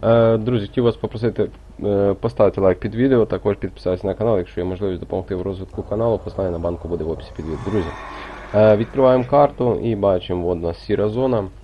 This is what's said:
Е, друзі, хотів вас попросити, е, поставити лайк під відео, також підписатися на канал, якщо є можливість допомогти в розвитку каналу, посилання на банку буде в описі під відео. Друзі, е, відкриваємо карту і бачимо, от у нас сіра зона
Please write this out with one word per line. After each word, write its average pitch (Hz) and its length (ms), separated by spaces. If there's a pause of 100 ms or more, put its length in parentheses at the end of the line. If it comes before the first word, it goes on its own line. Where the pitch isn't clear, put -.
Е, 113 340
друзі, 110 300
хотів 123 180
вас 113 120
попросити, 110 520 (360)
е, 101 360
поставити 107 400
лайк 92 180
під 104 160
відео, 123 320
також 101 300
підписатися 92 500
на 95 80
канал, 107 240
якщо 87 220
є 87 40
можливість 92 360
допомогти 92 340
в 90 80
розвитку 95 400
каналу, 110 360
посилання 98 320
на 85 80
банку 85 300
буде 82 160
в 80 60
описі 76 260
під 78 80
відео. 78 140 (120)
Друзі, 95 180 (680)
е, 107 220
відкриваємо 127 540
карту 143 520
і 113 140
бачимо, 90 520
от 87 100
у - 20
нас 85 180
сіра 104 300
зона 117 360 (200)